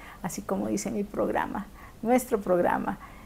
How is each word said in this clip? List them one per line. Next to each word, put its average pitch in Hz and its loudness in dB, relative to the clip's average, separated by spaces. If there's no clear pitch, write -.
así 196 -4
como 202 -2
dice 208 0
mi 208 0
programa, - 0
nuestro 240 4
programa. 180 4